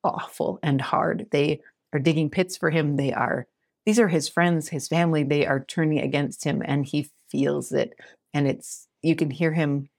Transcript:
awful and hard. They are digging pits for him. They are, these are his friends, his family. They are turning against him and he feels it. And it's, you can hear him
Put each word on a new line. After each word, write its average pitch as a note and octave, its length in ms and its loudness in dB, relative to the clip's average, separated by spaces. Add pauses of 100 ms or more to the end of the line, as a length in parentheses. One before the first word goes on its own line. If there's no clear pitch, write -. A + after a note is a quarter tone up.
awful - 600 -6
and C3+ 180 0
hard. D#3 500 -2
They D3 300 0 (320)
are D3 60 -2
digging D#3 320 2
pits F#3 260 -4
for D#3+ 140 0
him. D3+ 240 0
They C3+ 180 0
are, B2 340 -2 (380)
these G#3+ 140 4
are G#3+ 80 6
his D#3+ 200 0
friends, E3+ 420 2
his C#3+ 180 -6
family. D#3+ 360 4
They D3 220 2
are C3+ 180 0
turning D#3 360 0
against C#3+ 440 -2
him C#3 220 0
and C#3 200 0
he C#3+ 240 -4 (200)
feels C#3+ 420 -2
it. - 220 0 (400)
And C#3+ 140 2
it's, - 400 -6 (160)
you D#3+ 120 4
can D#3 140 0
hear D#3 220 0
him C#3+ 480 0